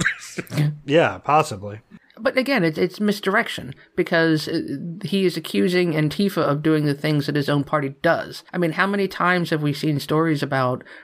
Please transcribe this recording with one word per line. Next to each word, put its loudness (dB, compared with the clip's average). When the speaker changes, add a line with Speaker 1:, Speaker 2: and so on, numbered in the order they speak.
Speaker 1:
<laughs> -4
Speaker 2:
Yeah, 2
possibly. 0
Speaker 3:
But -2
again, 2
it, 0
it's 0
misdirection, -2
because, 2
uh, -2
he 2
is 2
accusing 2
Antifa 0
of 2
doing 4
the 2
things 0
that -2
his 0
own 2
party -2
does. 0
I -4
mean, 0
how 0
many 0
times 0
have 0
we 0
seen -2
stories 0
about -2